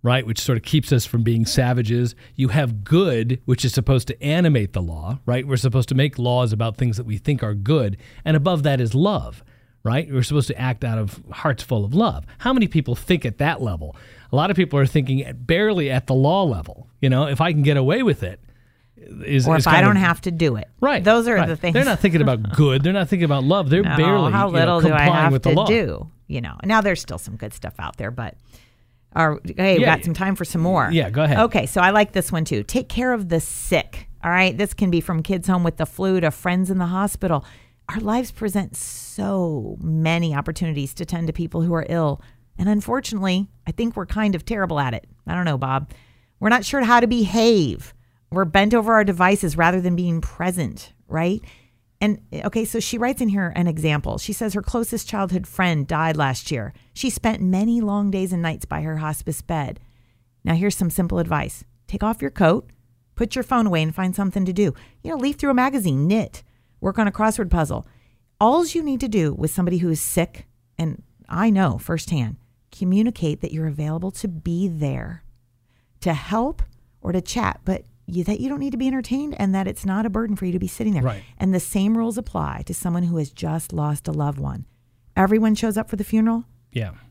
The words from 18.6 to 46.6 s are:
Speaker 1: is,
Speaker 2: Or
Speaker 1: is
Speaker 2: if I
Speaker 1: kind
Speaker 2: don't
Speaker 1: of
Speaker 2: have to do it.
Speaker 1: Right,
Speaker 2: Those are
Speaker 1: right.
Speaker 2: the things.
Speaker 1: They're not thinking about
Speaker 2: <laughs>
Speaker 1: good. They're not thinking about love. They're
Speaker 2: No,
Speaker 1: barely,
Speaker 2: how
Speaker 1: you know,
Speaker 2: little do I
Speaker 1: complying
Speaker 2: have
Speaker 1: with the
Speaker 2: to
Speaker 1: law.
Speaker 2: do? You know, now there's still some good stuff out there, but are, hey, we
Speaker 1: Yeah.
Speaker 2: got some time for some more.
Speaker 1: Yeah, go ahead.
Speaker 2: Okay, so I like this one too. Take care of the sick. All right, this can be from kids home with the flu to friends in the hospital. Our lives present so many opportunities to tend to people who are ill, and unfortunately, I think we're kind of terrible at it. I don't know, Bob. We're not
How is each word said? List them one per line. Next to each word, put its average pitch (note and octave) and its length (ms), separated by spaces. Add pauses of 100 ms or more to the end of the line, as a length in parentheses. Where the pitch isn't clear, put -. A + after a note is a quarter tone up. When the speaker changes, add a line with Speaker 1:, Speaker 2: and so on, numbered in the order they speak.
Speaker 1:
is, - 480
Speaker 2:
Or D#3+ 100
Speaker 1:
is C#3 80
Speaker 2:
if E3+ 40
I D#3 60
Speaker 1:
kind F#3 120
Speaker 2:
don't G3+ 120
Speaker 1:
of F#3+ 40
Speaker 2:
have E3+ 200
to F#3 80
do D#3+ 260
it. G#2+ 120 (120)
Speaker 1:
Right, B3 240
Speaker 2:
Those A3+ 240
are A#3 60
Speaker 1:
right. F3 120
Speaker 2:
the E3 100
things. E3+ 180
Speaker 1:
They're C4 100
not A3+ 160
thinking E3 220
about B2+ 200
Speaker 2:
<laughs> G2+ 140
Speaker 1:
good. C#3 260
They're F3 120
not F#3+ 140
thinking F3 180
about C#3 180
love. D#3+ 260
They're F3+ 120
Speaker 2:
No, D#3 140
Speaker 1:
barely, F3+ 360
Speaker 2:
how G3+ 140
Speaker 1:
you F3+ 80
know, E3+ 40
Speaker 2:
little E3+ 220
do D#3+ 80
I - 20 (140)
Speaker 1:
complying F3 80 (120)
Speaker 2:
have C#3 80
Speaker 1:
with C3 100
the C3+ 80
Speaker 2:
to C#3 60
Speaker 1:
law. G#3 100
Speaker 2:
do? E3+ 440 (180)
You C3+ 120
know, D#2+ 240
now G#3 160
there's G3 200
still - 180
some G2 180
good A2 160
stuff - 260
out - 200
there, G#2 120
but A#2+ 240 (800)
are, D#3 260 (160)
hey, F#3+ 200
we G3 60
Speaker 1:
Yeah. D#3+ 140
Speaker 2:
got - 80
some E3 100
time F#3+ 200
for F3+ 100
some E3 160
more. E3 320
Speaker 1:
Yeah, C#3+ 180
go C3+ 120
ahead. D3 180
Speaker 2:
Okay, A3 260
so - 140
I F3+ 100
like G#3 220
this - 200
one D#3+ 120
too. A2+ 180
Take - 260
care B3+ 240
of G#3 160
the E3 120
sick. - 680 (160)
All E3 60
right, F3+ 260
this G3 180
can F#3+ 160
be E3+ 100
from D#3+ 220
kids F3+ 240
home F3+ 160
with E3 140
the F#3 100
flu F#3+ 340
to D#3+ 100
friends F3+ 400
in F#3 80
the F3+ 80
hospital. F#3 580 (440)
Our A3 120
lives A3+ 320
present G3 440
so F3+ 1040
many D#3+ 540
opportunities D3 600
to F3 100
tend E3+ 240
to D#3+ 40
people E3 300
who E3+ 120
are D#3+ 140
ill, D#3+ 320 (380)
and F3+ 100
unfortunately, G#3 800 (180)
I E3 60
think A#3 240
we're F#3+ 100
kind G#3 280
of E3 100
terrible F#3 360
at B2+ 140
it. - 120 (200)
I E3 80
don't F3+ 100
know, D3+ 140
Bob. C3+ 320 (500)
We're G#3 80
not B3 160